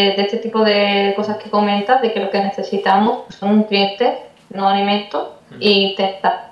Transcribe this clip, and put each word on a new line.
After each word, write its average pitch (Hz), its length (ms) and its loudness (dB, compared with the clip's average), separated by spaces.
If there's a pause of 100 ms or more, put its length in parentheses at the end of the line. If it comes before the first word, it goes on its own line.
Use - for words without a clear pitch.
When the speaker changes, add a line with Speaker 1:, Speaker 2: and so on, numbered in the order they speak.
(180)
Speaker 1:
de 202 40 0
este 202 160 -2
tipo 220 280 -2
de 202 500 2
cosas 208 220 -4
que - 120 -14
comentas, 208 520 2
de 226 100 0
que 202 80 -4
lo 196 100 -2
que 202 120 -2
necesitamos 196 880 0
son 202 280 0
nutrientes, 208 540 2 (380)
no 196 200 0
alimentos, 202 600 0 (220)
Speaker 2:
Mm. - 120 -14
Speaker 1:
e 208 80 4
intentar, 196 800 0